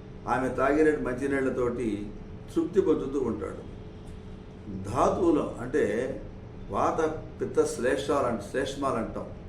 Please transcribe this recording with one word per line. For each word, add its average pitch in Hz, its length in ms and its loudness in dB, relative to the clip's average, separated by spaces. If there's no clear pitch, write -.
ఆమె 127 200 2
తాగిన 143 540 4
మంచినీళ్లతోటి 123 1080 0
తృప్తి 170 260 4
పొందుతూ 139 400 4
ఉంటాడు. - 420 -2
ధాతువులు 160 600 4
అంటే 123 640 0
వాత, 156 520 0
పిత్త, - 240 4
శ్లేష్మాలు 135 600 2
అంట-, 113 240 -2
శ్లేష్మాలు 135 440 0
అంటాం, 101 320 -4